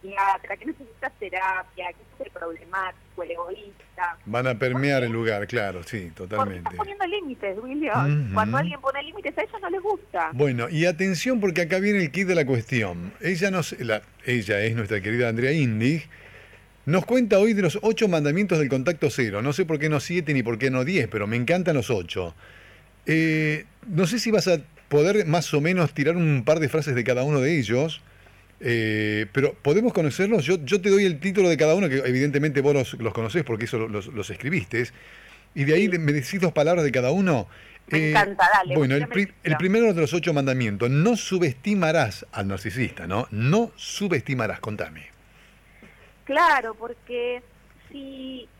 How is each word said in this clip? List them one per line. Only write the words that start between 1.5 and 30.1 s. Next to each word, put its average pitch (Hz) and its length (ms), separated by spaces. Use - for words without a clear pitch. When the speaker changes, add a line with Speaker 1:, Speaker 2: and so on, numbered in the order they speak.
Speaker 1:
que - 140
sos 185 100
el - 40
problemático, 180 920
el 165 80
egoísta. 175 920
Speaker 2:
Van 120 220
a 127 100
permear 131 440
Speaker 1:
Porque 123 60
Speaker 2:
el 113 40
lugar, 113 360
claro, 98 360
sí, 90 320
Speaker 1:
porque 90 140
Speaker 2:
totalmente. 98 300
Speaker 1:
están - 80
poniendo 403 300
límites, 269 540
William. 220 640
Speaker 2:
Ujú. 98 80
Speaker 1:
Cuando 107 240
alguien 175 240
pone 269 220
límites, 320 340
a 320 40
ellos 440 200
no 370 80
les 359 120
gusta. 359 520
Speaker 2:
Bueno, 123 360
y 160 160
atención, 190 560
porque 180 220
acá 185 160
viene 202 200
el 160 120
kit 180 160
de 180 80
la 156 100
cuestión. 107 760
Ella 185 300
nos, 180 280
la, 110 220
ella 107 360
es 113 140
nuestra 104 260
querida 117 280
Andrea 120 220
Indig. 135 560
Nos 170 200
cuenta 226 340
hoy 220 140
de 202 100
los 180 180
ocho 220 260
mandamientos 165 520
del 143 100
contacto 139 400
cero. 107 320
No 139 120
sé 185 120
por 156 140
qué 151 100
no 151 100
siete 160 360
ni 131 80
por 113 160
qué 131 100
no 127 160
diez, 151 220
pero 104 200
me 110 80
encantan 160 400
los 120 140
ocho. 90 460
Eh, 156 580
no 185 200
sé 220 120
si 233 120
vas 202 160
a 175 120
poder 175 380
más 160 300
o 143 60
menos 170 340
tirar 156 200
un 156 300
par 156 140
de 151 100
frases 151 240
de 120 100
cada 123 200
uno 147 180
de 160 160
ellos, 131 460
eh, 107 720
pero 139 220
¿podemos 196 380
conocerlos? 185 520